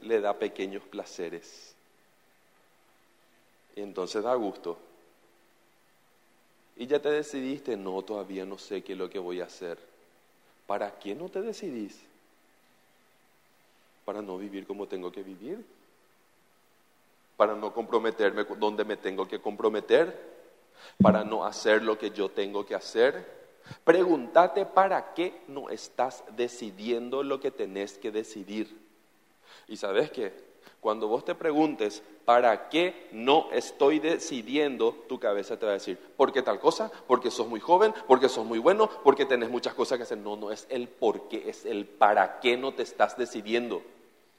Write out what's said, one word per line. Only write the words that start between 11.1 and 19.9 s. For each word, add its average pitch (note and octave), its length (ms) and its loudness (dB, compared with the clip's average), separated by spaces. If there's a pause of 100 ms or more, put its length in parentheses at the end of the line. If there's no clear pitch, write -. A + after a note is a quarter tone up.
no F3+ 140 -12
te F#3+ 120 -6
decidís? D3+ 560 -10 (2000)
¿Para G#2 180 -8
no F#2+ 160 -10
vivir G2 300 -12
como G2+ 180 -8
tengo F2+ 240 -10
que G2 140 -14
vivir? A2 420 -14 (1700)
¿Para G#2+ 200 4
no G#2+ 180 -6
comprometerme A2 680 0
cu-, G2 100 -8
donde G#2+ 300 -2
me G#2 120 -4
tengo F#2+ 300 -4
que G2+ 140 -10
comprometer? A2 960 0 (680)